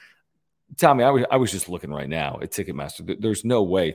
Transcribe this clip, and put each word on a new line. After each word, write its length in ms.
Tommy, 260
I 60
was, 220
I 60
was 140
just 180
looking 220
right 160
now 320
at 120
Ticketmaster. 560
Th-, 120
there's 240
no 200
way 320